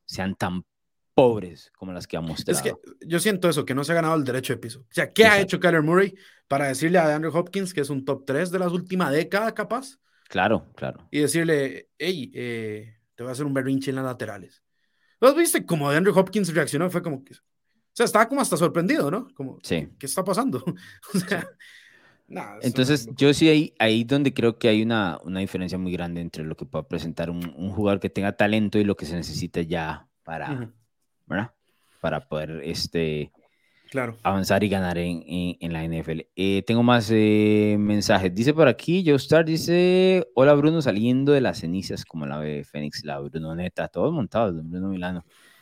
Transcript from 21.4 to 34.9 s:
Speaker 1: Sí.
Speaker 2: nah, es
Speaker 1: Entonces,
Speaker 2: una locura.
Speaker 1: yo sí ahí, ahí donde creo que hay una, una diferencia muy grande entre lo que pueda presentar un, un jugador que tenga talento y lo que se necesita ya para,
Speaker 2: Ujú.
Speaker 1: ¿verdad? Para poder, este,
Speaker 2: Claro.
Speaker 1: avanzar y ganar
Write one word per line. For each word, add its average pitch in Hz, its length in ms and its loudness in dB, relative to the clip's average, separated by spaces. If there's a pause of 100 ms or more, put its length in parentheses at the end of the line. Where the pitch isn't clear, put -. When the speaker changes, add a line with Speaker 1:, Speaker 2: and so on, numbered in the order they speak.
Speaker 1:
Sí. - 40 -12 (840)
Speaker 2:
nah, 107 300 -12
es 120 60 -12
Speaker 1:
Entonces, 131 380 2
Speaker 2:
una 113 100 -14
locura. 135 160 4
Speaker 1:
yo 143 60 6
sí 160 160 6
ahí, 156 280 4
ahí 110 260 4
donde 135 280 2
creo 117 260 0
que 120 100 2
hay 110 140 4
una, 110 420 0
una 92 160 -6
diferencia 92 380 -6
muy 92 140 -4
grande 85 300 -6
entre 85 220 -10
lo 78 120 -8
que - 80 -12
pueda 76 240 -8
presentar 82 420 -6
un, 87 260 -8
un 92 160 -6
jugador 101 280 0
que 98 100 -4
tenga 98 260 -2
talento 104 420 2
y 104 60 4
lo 98 120 0
que - 100 -10
se 85 100 -6
necesita 82 440 -6
ya 80 480 -6 (160)
para, 143 280 -10
Speaker 2:
Ujú. 120 200 -10 (540)
Speaker 1:
¿verdad? 104 260 -6 (480)
Para 76 280 -4
poder, 78 360 -8
este, 78 680 -4 (580)
Speaker 2:
Claro. 120 320 -6
Speaker 1:
avanzar 98 420 2
y 104 60 0
ganar 92 280 -2